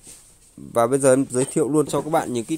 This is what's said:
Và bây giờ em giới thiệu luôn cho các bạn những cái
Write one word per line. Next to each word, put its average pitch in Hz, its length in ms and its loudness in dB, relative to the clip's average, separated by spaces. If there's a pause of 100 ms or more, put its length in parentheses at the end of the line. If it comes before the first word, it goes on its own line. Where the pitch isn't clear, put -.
(580)
Và 117 300 0
bây 135 120 0
giờ 131 140 6
em 135 160 2
giới 123 160 -2
thiệu 147 240 -2
luôn 151 160 2
cho 143 160 -4
các 147 80 -8
bạn 156 240 -2
những 117 120 -4
cái 160 120 -6